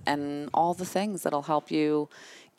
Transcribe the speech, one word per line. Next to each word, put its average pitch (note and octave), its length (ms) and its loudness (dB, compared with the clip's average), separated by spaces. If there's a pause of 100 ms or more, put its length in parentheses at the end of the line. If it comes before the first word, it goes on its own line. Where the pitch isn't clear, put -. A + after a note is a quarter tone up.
and C#3+ 480 0
all E3+ 200 4
the F3+ 100 -8
things G3 380 -2
that'll D3 200 0
help D3+ 280 0
you D3+ 380 2 (500)